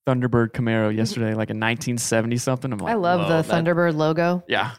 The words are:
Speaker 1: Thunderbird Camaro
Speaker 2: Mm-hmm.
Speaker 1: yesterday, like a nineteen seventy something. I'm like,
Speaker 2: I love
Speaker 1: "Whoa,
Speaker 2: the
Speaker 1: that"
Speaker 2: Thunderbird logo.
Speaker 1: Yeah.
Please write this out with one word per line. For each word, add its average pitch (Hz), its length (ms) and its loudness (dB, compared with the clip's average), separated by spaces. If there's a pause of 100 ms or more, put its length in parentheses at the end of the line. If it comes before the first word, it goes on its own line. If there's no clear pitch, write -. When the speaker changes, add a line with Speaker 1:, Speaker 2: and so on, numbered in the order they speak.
Speaker 1:
Thunderbird 120 460 2
Camaro 113 360 0
Speaker 2:
Mm-hmm. 107 100 0
Speaker 1:
yesterday, 110 360 0
like 107 160 -2
a 107 40 -6
nineteen 113 440 -2
seventy 117 400 0
something. 127 340 -4
I'm 107 60 -6
like, 98 140 -4
Speaker 2:
I - 40 0
love 175 240 2
Speaker 1:
"Whoa, - 80 0
Speaker 2:
the 160 140 2
Speaker 1:
that" 165 220 0
Speaker 2:
Thunderbird 170 300 2
logo. 165 540 0
Speaker 1:
Yeah. 117 300 0